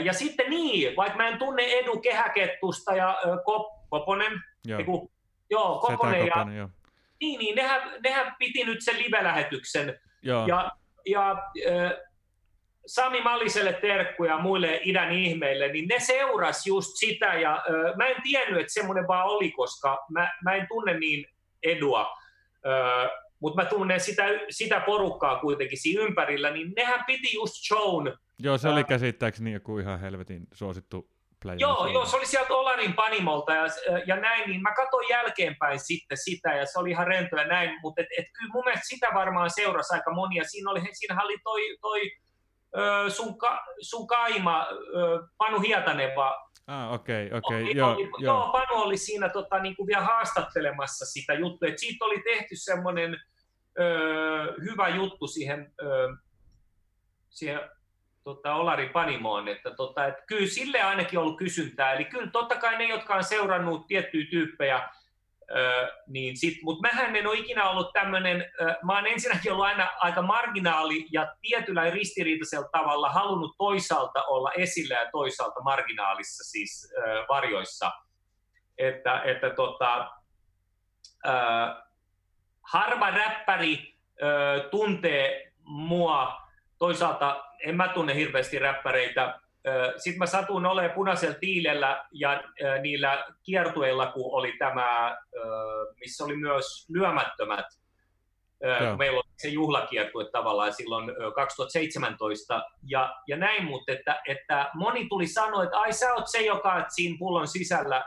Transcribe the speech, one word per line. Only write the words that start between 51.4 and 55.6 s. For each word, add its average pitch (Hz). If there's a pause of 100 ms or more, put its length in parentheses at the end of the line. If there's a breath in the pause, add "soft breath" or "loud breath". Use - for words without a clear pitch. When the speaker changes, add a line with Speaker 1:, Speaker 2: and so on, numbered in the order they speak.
Speaker 1:
et 151
siitä 226
oli 208
tehty 220
semmonen, 175 (640)
ö, 160
hyvä 196
juttu 185
siihen, 143